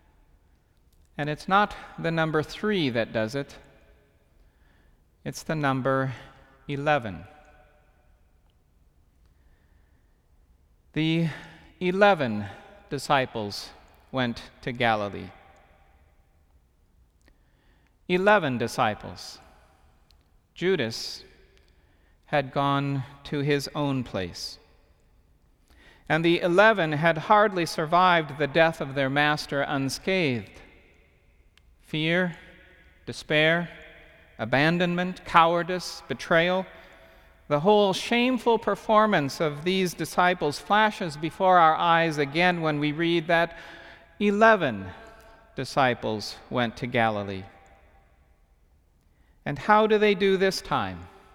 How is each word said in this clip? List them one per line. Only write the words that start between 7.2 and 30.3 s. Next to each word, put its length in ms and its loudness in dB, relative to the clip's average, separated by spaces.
The 360 0
eleven 680 2
disciples 840 -4
went 300 -2
to 80 -8
Galilee. 600 -2
Eleven 500 2
disciples. 800 -4
Judas 680 -4
had 240 -2
gone 540 -2
to 140 -6
his 360 0
own 280 -2
place. 560 -10
And 160 2
the 160 4
eleven 520 4
had 260 2
hardly 480 2
survived 720 2
the 100 0
death 320 2
of 160 -8
their 140 0
master 520 0
unscathed. 960 -4